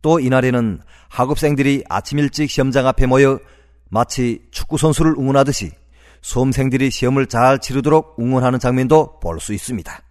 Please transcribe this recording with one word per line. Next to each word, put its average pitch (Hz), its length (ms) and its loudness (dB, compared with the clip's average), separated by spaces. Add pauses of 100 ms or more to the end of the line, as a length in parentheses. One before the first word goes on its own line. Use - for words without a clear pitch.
또 160 200 2
이날에는 127 600 0 (300)
학업생들이 139 760 0
아침 104 320 -6
일찍 147 300 -2
시험장 131 380 0
앞에 131 180 2
모여 135 340 4 (520)
마치 120 600 -4
축구 - 260 -6
선수를 156 400 2
응원하듯이 135 540 0 (500)
수험생들이 131 680 0
시험을 131 360 -2
잘 131 320 2
치르도록 147 600 0
응원하는 127 400 0
장면도 131 600 2
볼 85 180 -6
수 - 140 -10
있습니다. 104 480 -10 (100)